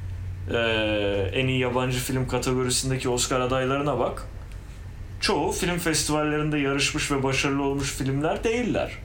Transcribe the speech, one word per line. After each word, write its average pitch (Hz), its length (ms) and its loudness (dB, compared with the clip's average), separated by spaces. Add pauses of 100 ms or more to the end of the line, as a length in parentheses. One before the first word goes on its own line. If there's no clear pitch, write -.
(500)
e, 117 80 2 (760)
en 131 160 0
iyi 131 100 2
yabancı 127 400 2
film 127 300 -2
kategorisindeki 127 800 0
Oscar 123 320 2
adaylarına 131 580 2
bak. - 280 -2 (960)
Çoğu 190 320 2
film 175 260 0
festivallerinde 151 800 2
yarışmış 139 520 0
ve 139 120 2
başarılı 139 400 2
olmuş 139 300 0
filmler 151 520 0
değiller. 226 480 0 (120)